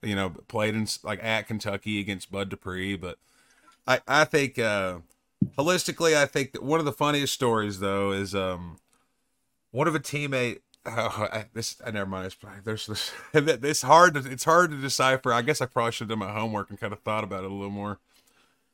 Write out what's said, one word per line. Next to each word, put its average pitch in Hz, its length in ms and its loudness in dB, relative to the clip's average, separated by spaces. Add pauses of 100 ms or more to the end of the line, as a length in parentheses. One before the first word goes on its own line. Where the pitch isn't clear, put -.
you 107 140 -2
know, 95 160 0 (160)
played 107 260 0
in 110 100 0
s-, - 200 -4
like, 104 200 -6
at 110 240 -2
Kentucky 104 520 -4
against 98 320 -8
Bud 98 180 -6
Dupree. 95 460 -6
But 87 240 -10 (680)
I, 127 200 4
I 147 180 4
think, 143 320 0
uh, 101 400 0 (600)
holistically, 165 580 2
I 143 80 6
think 135 280 -2
that - 100 -10
one 151 160 2
of 156 80 0
the 139 40 0
funniest 143 440 0
stories, 107 460 0
though, 101 320 0
is, 98 200 -2
um, 90 440 -4 (960)
one 143 160 0
of 160 80 2
a 151 40 -2
teammate. 135 600 -2 (220)
Oh, 107 480 -2
I, 104 220 -6
this, - 320 -8
I, 120 60 -6
never 101 180 -2
mind. 95 160 -6
It's, 95 120 -10 (260)
there's 110 240 -6
this, 107 240 -6 (120)
<laughs> - 120 -10
it's 143 480 2
hard 160 320 8
to, 139 120 0
it's 127 180 -8
hard 165 260 6
to 143 60 -8
decipher. 131 540 2
I 117 120 4
guess 147 180 0
I 127 60 0
probably 117 240 0
should 110 180 -6
have 110 100 -4
done 95 80 -4
my 104 60 -6
homework 107 380 -4
and 101 80 -14
kind 104 140 -6
of 101 80 -12
thought 107 220 -2
about 95 200 -6
it 95 80 -8
a - 20 -8
little 98 160 -6
more, 101 300 -6 (720)